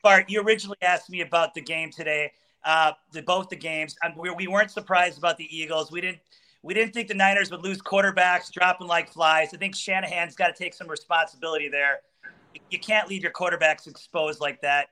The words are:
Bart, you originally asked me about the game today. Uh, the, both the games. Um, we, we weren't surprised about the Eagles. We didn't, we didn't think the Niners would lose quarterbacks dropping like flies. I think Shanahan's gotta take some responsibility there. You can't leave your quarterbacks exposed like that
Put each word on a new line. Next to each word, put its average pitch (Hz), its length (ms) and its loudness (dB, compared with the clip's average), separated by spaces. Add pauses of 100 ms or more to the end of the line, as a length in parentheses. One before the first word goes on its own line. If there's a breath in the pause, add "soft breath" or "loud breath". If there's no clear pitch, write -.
Bart, 190 260 6
you 208 120 -2
originally 202 400 0
asked 180 280 0
me 180 120 -8
about 165 320 0
the 165 80 -12
game 160 300 -6
today. 151 420 -4 (300)
Uh, 160 280 4 (220)
the, 156 80 -12
both 185 260 -2
the 185 80 -12
games. 156 480 -6
Um, 165 140 -4
we, 170 120 -8
we 180 180 -6
weren't 202 240 2
surprised 180 460 0
about 170 200 0
the 160 80 -14 (120)
Eagles. 156 320 -4
We 170 120 -8
didn't, 185 180 -6 (440 soft breath)
we 170 100 -8
didn't 220 200 0
think 233 140 -6
the 214 60 -6
Niners 196 360 4
would 165 120 -12
lose 190 200 -6
quarterbacks 180 720 2
dropping 180 360 0
like 170 220 0
flies. 160 440 2
I 170 40 -16
think 190 160 -6
Shanahan's 175 600 -4
gotta 175 180 2
take 175 200 -10
some 170 160 -16
responsibility 156 800 -2
there. 139 320 0 (680 loud breath)
You 180 100 -6
can't 214 280 0
leave 190 160 -8
your 165 80 -2
quarterbacks 165 560 0
exposed 151 540 -6
like 143 200 -4
that 143 300 0